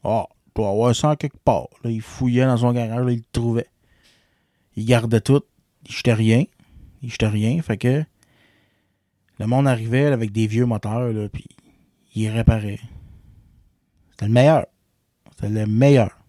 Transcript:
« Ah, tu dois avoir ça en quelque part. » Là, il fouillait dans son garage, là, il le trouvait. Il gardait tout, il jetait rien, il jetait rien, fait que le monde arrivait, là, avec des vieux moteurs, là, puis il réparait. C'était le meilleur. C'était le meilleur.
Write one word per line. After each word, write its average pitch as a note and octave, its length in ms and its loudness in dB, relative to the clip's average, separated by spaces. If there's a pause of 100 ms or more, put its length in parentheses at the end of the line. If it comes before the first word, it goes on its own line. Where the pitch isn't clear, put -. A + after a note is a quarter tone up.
« - 0 -
Ah, G2 240 -2 (200)
tu - 100 -20
dois G#2+ 120 -2
avoir A2+ 260 2
ça D3+ 160 0
en D3+ 40 0
quelque - 220 -8
part. » F#2+ 300 -2 (160)
Là, A#2+ 60 -6
il A2+ 120 -6
fouillait B2 440 -2
dans B2+ 120 2
son A#2+ 160 0
garage, A#2+ 320 -4
là, A#2+ 60 0
il A#2+ 80 -2
le A2+ 120 -14
trouvait. A#2 380 -2 (1040)
Il G#2+ 100 -6
gardait A#2 360 2
tout, C#3+ 200 2 (440)
il - 80 -16
jetait A#2+ 200 0
rien, A2 300 4 (580)
il B2 80 -12
jetait A2+ 200 -2
rien, A2 320 0
fait A2 160 -4
que C3+ 260 0 (1400)
le G#2+ 80 -6
monde C3+ 200 2
arrivait, B2+ 420 0
là, C#3 40 2
avec A2+ 180 -4
des A2 140 0
vieux A2+ 200 0
moteurs, A#2 480 -4
là, G#2+ 160 -6
puis - 160 -12 (680)
il A2 140 -2
réparait. G#2+ 520 0 (1300)
C'était - 160 -6
le A2 60 0
meilleur. C#3+ 340 4 (640)
C'était - 180 -8
le G#2+ 160 -2
meilleur. A#2 640 4